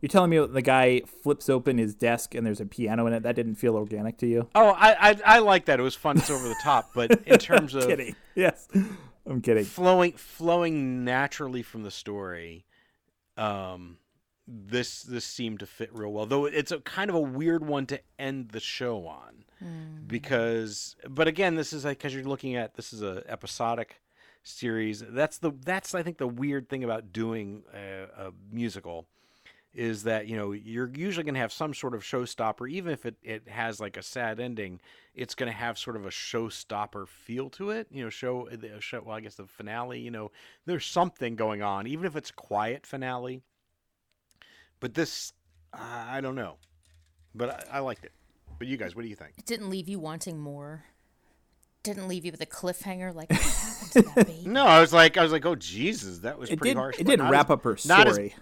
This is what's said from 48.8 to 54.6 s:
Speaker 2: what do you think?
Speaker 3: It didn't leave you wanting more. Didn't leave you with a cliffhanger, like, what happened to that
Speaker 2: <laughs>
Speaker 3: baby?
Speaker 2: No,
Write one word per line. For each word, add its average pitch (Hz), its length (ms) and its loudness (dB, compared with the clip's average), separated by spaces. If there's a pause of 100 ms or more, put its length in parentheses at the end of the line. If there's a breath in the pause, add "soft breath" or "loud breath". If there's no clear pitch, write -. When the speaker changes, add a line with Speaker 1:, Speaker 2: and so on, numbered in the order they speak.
Speaker 2:
what 117 80 -12
do 117 60 -10
you 104 80 -14
think? 76 220 -20
Speaker 3:
It - 80 -16
didn't 214 240 -8
leave 185 180 -8
you 202 100 -8
wanting 160 400 -10
more. 147 460 -14 (1000)
Didn't 196 240 -8
leave 180 180 -6
you 175 60 -6
with 165 100 -14
a - 60 -8
cliffhanger, 185 680 -8
like, 160 160 -8
what - 100 2
happened - 520 -2
to 247 100 10
that - 120 4
Speaker 2:
<laughs> 208 120 8
Speaker 3:
baby? 165 220 -12
Speaker 2:
No, 262 160 4